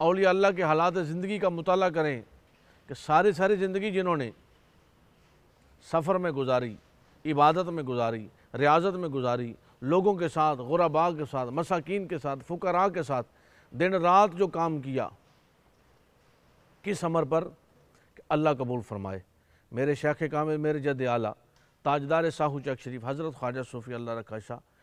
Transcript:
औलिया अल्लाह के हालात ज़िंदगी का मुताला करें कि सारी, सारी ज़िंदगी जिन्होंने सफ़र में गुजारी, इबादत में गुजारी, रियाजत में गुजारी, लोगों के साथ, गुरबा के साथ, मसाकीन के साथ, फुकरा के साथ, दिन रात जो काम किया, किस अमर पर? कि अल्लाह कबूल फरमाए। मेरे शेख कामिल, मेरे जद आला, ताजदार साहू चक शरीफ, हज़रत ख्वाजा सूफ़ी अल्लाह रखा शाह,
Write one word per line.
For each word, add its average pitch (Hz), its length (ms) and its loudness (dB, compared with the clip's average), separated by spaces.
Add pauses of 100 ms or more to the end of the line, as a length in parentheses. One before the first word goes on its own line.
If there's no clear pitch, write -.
औलिया 185 300 6
अल्लाह 196 220 4
के 180 120 -2
हालात 165 320 4
ज़िंदगी 180 420 -4
का 180 120 0
मुताला 180 400 2
करें 151 320 -2 (680)
कि 135 60 -12
सारी, 175 380 4
सारी 190 240 2
ज़िंदगी 190 340 -2
जिन्होंने 175 420 -2 (1500)
सफ़र 165 320 0
में 175 140 -2
गुजारी, 123 440 -2 (480)
इबादत 156 440 4
में 165 160 -6
गुजारी, 117 440 -2 (260)
रियाजत 156 400 4
में 175 160 -4
गुजारी, 123 440 -2 (300)
लोगों 185 320 2
के 170 140 -2
साथ, 156 280 0
गुरबा 160 540 2
के 151 140 -6
साथ, 127 260 -4
मसाकीन 170 540 -4
के 156 120 -6
साथ, 139 200 -6
फुकरा 175 520 0
के 170 120 -4
साथ, 127 200 -2 (500)
दिन 175 220 0
रात 180 400 6
जो 185 140 0
काम 165 320 -2
किया, 131 300 -4 (1700)
किस 190 200 -4
अमर 165 220 2
पर? 160 180 0
कि - 840 -20
अल्लाह 151 240 4
कबूल 123 280 -4
फरमाए। 98 400 -8 (500)
मेरे 135 240 0
शेख 147 280 -2
कामिल, 151 340 -2
मेरे 151 220 0
जद 135 240 -2
आला, 120 260 0 (540)
ताजदार 147 480 0
साहू 147 280 -2
चक 131 180 -6
शरीफ, 123 260 -12
हज़रत 143 300 -6
ख्वाजा 127 300 -4
सूफ़ी 123 300 -12
अल्लाह 117 240 -6
रखा 110 220 -10
शाह, 120 180 -10 (240)